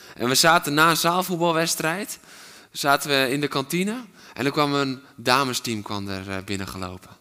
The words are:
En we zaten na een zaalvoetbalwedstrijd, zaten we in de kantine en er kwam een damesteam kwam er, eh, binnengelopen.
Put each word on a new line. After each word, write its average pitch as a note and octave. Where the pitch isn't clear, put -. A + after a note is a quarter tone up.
En A#2
we B2+
zaten E3
na D#3
een D#3
zaalvoetbalwedstrijd, E3+
zaten C#3+
we C3+
in C#3+
de C#3+
kantine F3+
en B2+
er C#3+
kwam C#3+
een C3+
damesteam B2
kwam G2+
er, F#2+
eh, F#2+
binnengelopen. F#2+